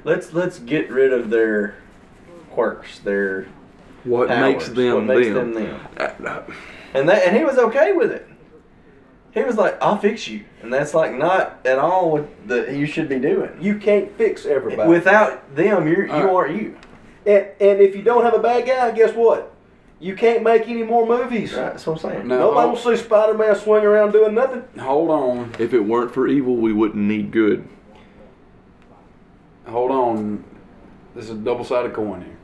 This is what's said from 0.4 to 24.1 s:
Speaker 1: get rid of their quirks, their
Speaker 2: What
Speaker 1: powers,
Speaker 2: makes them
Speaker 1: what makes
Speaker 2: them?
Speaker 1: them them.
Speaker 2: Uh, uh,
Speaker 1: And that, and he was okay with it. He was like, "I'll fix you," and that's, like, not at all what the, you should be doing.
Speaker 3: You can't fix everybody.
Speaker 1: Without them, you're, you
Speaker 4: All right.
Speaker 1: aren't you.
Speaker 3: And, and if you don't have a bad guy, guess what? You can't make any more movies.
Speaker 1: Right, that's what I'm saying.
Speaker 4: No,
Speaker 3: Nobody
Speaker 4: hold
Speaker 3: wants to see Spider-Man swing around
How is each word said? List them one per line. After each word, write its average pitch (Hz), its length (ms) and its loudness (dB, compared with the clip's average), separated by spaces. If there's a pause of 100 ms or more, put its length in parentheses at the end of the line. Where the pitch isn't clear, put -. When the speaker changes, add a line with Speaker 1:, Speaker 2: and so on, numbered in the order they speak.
Speaker 1:
get 123 300 -4
rid 131 240 2
of 117 160 -2
their 107 460 0 (760)
quirks, - 480 -6
their 98 480 -4 (560)
Speaker 2:
What 123 260 0
Speaker 1:
powers, 131 240 2
Speaker 2:
makes 127 160 -6
them 123 260 0
Speaker 1:
what 107 80 0 (140)
makes 123 100 4
Speaker 2:
them? 110 260 -4
Speaker 1:
them 110 120 -6
them. - 140 -12 (200)
Speaker 2:
Uh, - 280 -8
uh, - 160 -10 (520)
Speaker 1:
And 139 140 2
that, 185 180 4
and 180 100 2
he 294 60 2
was 269 160 0
okay 269 340 2
with 262 180 0
it. - 160 -12 (1040)
He - 120 -2
was 240 140 -2
like, 185 220 0
"I'll 202 200 0
fix 220 280 -2
you," 107 160 -12 (200)
and 117 100 -8
that's, 147 220 -2
like, 160 180 0
not 170 540 -2
at 131 100 2
all 170 360 0
what - 340 -6
the, 123 280 -4
you 143 120 -2
should 151 200 -4
be 135 120 -4
doing. 151 420 -2
Speaker 3:
You 208 160 -2
can't 208 400 0
fix - 300 -2
everybody. 117 420 0
Speaker 1:
Without 175 680 2
them, 175 320 2
you're, 175 200 0
you - 40 -8
Speaker 4:
All 151 120 0
right. 190 100 2
Speaker 1:
aren't 180 300 0
you. 339 140 -12 (500)
Speaker 3:
And, 202 180 4 (160)
and 196 180 4
if 196 160 6
you 196 60 -10
don't 240 220 4
have 233 100 4
a 220 60 4
bad 240 260 0
guy, 254 240 0
guess 214 240 2
what? 226 400 0 (460)
You 190 160 -8
can't 226 260 2
make 220 260 2
any 233 140 -6
more 226 240 2
movies. 233 480 -2
Speaker 1:
Right, - 120 -6
that's - 200 -10
what 160 180 -6
I'm - 80 -6
saying. 117 160 -8
Speaker 4:
No, 127 120 0
Speaker 3:
Nobody 208 220 2
Speaker 4:
hold 233 80 4
Speaker 3:
wants 240 140 -6
to 233 140 2
see 220 60 -6
Spider-Man 214 540 2
swing 214 280 2
around 208 280 4